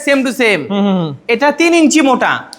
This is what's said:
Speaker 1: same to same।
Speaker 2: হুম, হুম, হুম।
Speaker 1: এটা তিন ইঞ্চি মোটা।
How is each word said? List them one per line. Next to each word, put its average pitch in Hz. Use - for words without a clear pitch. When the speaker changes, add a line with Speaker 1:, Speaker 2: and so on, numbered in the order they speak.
Speaker 1:
same 277
to 262
same। 208
Speaker 2:
হুম, 196
হুম, 190
হুম। 151
Speaker 1:
এটা 254
তিন 330
ইঞ্চি 320
মোটা। 233